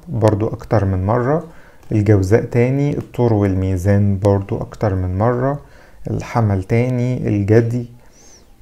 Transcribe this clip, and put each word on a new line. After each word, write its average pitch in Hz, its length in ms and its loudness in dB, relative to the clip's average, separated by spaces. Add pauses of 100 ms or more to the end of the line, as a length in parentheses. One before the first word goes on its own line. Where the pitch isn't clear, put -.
برضو 110 400 0
أكتر 110 380 -2
من 95 200 -2
مرة، 123 380 0 (480)
الجوزاء 104 520 2
تاني، 135 540 0
الثور 120 360 0
والميزان 98 840 2
برضو 98 420 0
أكتر - 340 -4
من 92 220 -2
مرة، 123 420 -2 (500)
الحمل 104 540 -2
تاني، 123 640 -2
الجدي، 113 600 2 (720)